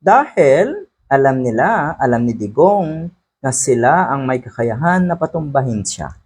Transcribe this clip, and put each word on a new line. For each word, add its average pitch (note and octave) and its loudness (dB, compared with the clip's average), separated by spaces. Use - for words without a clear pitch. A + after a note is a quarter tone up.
Dahil G#3+ 2
alam C3+ 2
nila, D#3+ 0
alam A#2+ 0
ni A#2+ -2
Digong, D#3+ -2
na C3 -2
sila B2+ 2
ang C3+ -4
may B2+ -2
kakayahan C#3 -2
na F3 -2
patumbahin C#3+ -4
siya. - -10